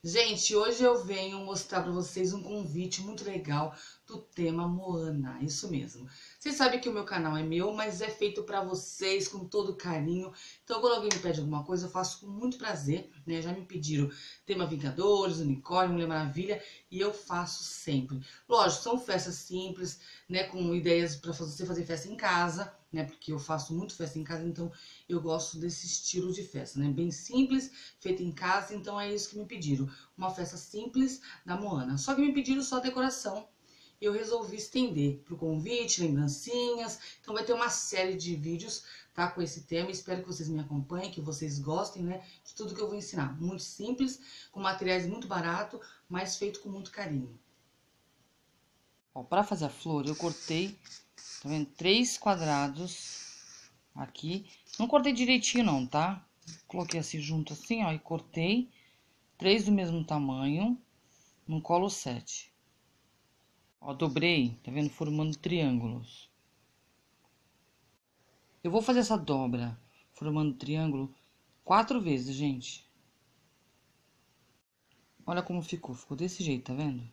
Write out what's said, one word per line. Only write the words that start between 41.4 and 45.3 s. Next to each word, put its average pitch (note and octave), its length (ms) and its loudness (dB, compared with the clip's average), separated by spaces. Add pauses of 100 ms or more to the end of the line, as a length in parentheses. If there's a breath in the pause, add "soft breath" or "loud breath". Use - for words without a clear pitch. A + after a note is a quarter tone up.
gostem, F3 440 -4
né, F#3 240 -4 (160 loud breath)
de - 120 -20
tudo F#3+ 200 -8
que G3+ 60 -8
eu G#3 80 0
vou G3+ 80 -4
ensinar. D3 420 -4
Muito F3 240 -4
simples, - 880 -4
com F#3+ 100 -12
materiais F#3 460 2
muito G#3+ 220 -4
barato, F3+ 500 -2 (300 loud breath)